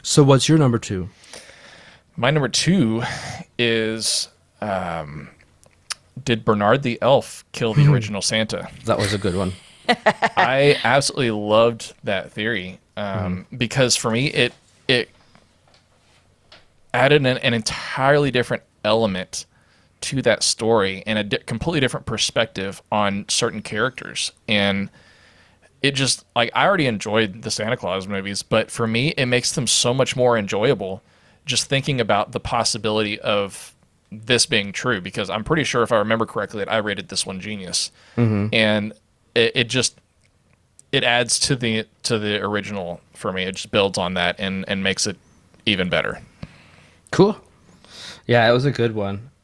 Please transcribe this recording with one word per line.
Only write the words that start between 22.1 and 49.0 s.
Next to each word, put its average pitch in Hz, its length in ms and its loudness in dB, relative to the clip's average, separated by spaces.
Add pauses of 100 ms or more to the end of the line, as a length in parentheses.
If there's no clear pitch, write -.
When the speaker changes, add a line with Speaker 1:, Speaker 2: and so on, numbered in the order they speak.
Speaker 2:
on 101 380 0
certain 107 320 -2
characters. - 680 -6 (160)
And 101 420 0 (920)
it 139 140 0
just, 131 300 -2 (100)
like, 117 180 0
I 131 120 2
already 175 220 2
enjoyed 104 540 0
the 110 100 -6
Santa 113 260 -4
Claus 95 300 -4
movies, 98 360 -6
but 110 260 0
for - 180 -2
me, 117 300 0
it 131 80 0
makes 123 280 0
them 131 140 -2
so - 260 2
much 131 220 0
more 123 220 4
enjoyable 101 640 0 (440)
just 131 220 -2
thinking 139 320 -2
about 104 320 0
the 113 80 -6
possibility 107 800 -2
of 101 540 -4 (380)
this 110 340 0
being 101 260 -2
true, 110 300 -2
because 95 280 -6
I'm 95 140 -4
pretty 151 200 0
sure, 120 200 0
if 107 80 0
I 117 60 4
remember 110 280 0
correctly, 104 340 -8
that 98 120 -4
I 113 60 0
rated 104 320 -4
this - 160 -4
one 92 140 -8
genius. 95 520 -8 (260)
Speaker 1:
Mm-hmm. 107 360 2
Speaker 2:
And 107 400 2 (420)
it, 117 200 4
it 135 140 2
just, - 300 -2 (920)
it 131 120 0
adds 120 360 2
to - 160 0
the, 113 300 -2 (180)
to 117 160 0
the 104 240 0
original 101 580 -4 (120)
for 101 200 -6
me. 92 100 -4
It 95 120 -6
just - 160 -12
builds 98 260 2
on 92 160 -2
that 90 260 0
and, 95 280 -4
and 98 160 -4
makes 95 240 -2
it 98 100 -6 (480)
even 92 240 0
better. 80 320 -2 (880)
Speaker 1:
Cool. 196 260 4 (920)
Yeah, 120 220 6
it 120 40 6
was 127 120 2
a 143 60 4
good 117 240 0
one. 101 340 -6 (140)